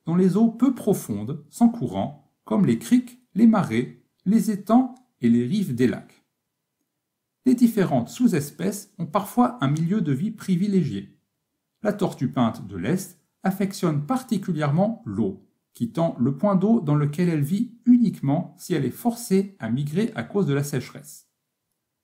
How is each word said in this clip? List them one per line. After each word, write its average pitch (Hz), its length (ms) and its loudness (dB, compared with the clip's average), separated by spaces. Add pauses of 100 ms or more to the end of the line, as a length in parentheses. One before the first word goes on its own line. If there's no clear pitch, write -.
dans 165 100 -2
les 185 200 4
eaux 226 140 4
peu 247 240 0
profondes, 120 760 -4
sans 240 180 4
courant, 104 640 -6 (120)
comme 208 220 0
les 117 120 2
criques, - 420 0 (140)
les 220 120 6
marais, 147 540 2 (240)
les 220 260 2
étangs 247 440 2 (260)
et 120 80 2
les 120 180 4
rives 160 280 -2
des 123 120 2
lacs. - 380 -6 (1200)
Les 254 100 4
différentes 180 540 2
sous-espèces 185 880 -2
ont 170 60 -8
parfois 240 580 -2
un 135 60 2
milieu 165 320 -2
de 151 120 -2
vie 170 180 -4
privilégié. 175 920 -2 (600)
La 208 100 0
tortue 165 360 -4
peinte 113 380 -2
de 98 120 -12
l'Est 147 420 -6 (220)
affectionne 190 640 -2
particulièrement 190 960 -2
l'eau, 98 420 -4 (280)
quittant 160 440 -4
le 139 160 0
point 202 220 2
d'eau 214 240 2
dans 147 140 0
lequel 147 340 0
elle 156 140 0
vit 196 420 -4
uniquement 208 720 2
si - 160 -12
elle 143 140 0
est 120 40 -2
forcée - 680 -2
à 120 100 -6
migrer 147 460 -2
à 113 80 -6
cause 190 240 -2
de 139 80 0
la 143 100 0
sécheresse. - 640 -10 (760)